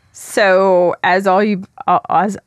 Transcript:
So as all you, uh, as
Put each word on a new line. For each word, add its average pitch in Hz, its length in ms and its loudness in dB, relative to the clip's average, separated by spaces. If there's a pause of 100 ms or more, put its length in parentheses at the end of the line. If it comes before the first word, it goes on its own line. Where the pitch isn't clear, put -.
(120)
So 190 920 0
as 190 240 0
all 185 140 2
you, 208 220 -2 (240)
uh, 175 120 2 (100)
as 190 360 -2